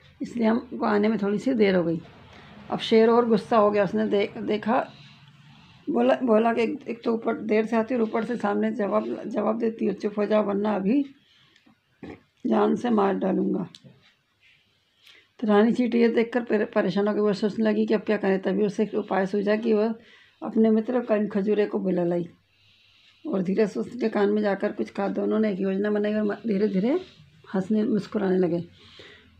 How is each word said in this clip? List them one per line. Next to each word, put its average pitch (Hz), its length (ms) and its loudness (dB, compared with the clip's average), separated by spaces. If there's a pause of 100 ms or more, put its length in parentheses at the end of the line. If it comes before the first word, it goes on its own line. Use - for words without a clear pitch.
(220)
इसलिए 233 240 -2
हमको 233 380 -2
आने 208 240 2
में 226 100 0
थोड़ी 202 200 0
सी 262 160 -2
देर 196 220 4
हो 175 60 2
गई।" 165 180 -2 (680)
अब 202 80 -4
शेर 226 300 4
और 240 200 4
गुस्सा 226 280 2
हो 208 140 6
गया। 202 140 2
उसने 214 240 0
दे-, 202 300 0
देखा, 214 520 -2 (1000)
बोला, 247 240 2
बोला 233 400 2
कि 233 80 0
एक, - 260 -4
एक 226 160 -8
तो 233 100 0
ऊपर 226 240 -4
देर 220 280 0
से 233 100 -2
आती 220 180 -2
हो 240 60 0
और 220 80 0
ऊपर 226 160 -4
से 240 120 -4
सामने 208 360 -2
जवाब, 214 540 -2
जवाब 220 320 -2
देती 226 280 -4
हो, 202 60 0
"चुप 208 260 -6
हो 208 80 0
जाओ 214 160 2
वरना 202 340 -2
अभी 220 280 2 (1400)
जान 220 300 2
से 240 140 -2
मार 196 240 2
डालूँगा।" 190 540 -2 (1700)
तो 233 60 -4
रानी 214 260 6
चींटी 233 280 2
ये 233 80 6
देखकर 233 360 0
परे-, 214 300 -2
परेशान 202 340 0
होकर 208 120 0
वो 208 120 2
सोचने 214 320 -2
लगी 214 220 2
कि 220 80 0
अब 208 60 2
क्या 208 160 -2
करें। 190 260 0
तभी 202 240 0
उसे 202 160 -2
एक 202 120 -4
उपाय 196 320 -2
सूझा 208 300 0
कि 220 160 0
वह 220 220 0 (480)
अपने 220 280 2
मित्र 220 300 0
कन 214 280 0
खजूरे 202 380 0
को 208 120 -4
बुला 180 260 0
लाई 175 240 -2 (1000)
और 190 160 -2
धीरे 196 240 0
से 226 140 -4
उसके 233 280 -4
कान 208 200 0
में 214 140 2
जाकर 208 300 -2
कुछ 220 180 -6
कहा। 202 180 -4
दोनों 202 300 -2
ने 214 140 2
एक 185 80 -4
योजना 196 300 -2
बनाई 208 240 0
और 214 80 0
म-, 208 120 -2
धीरे 214 340 0
धीरे 220 320 0 (540)
हंसने, 214 300 0
मुस्कुराने 196 540 0
लगे। 170 260 0 (760)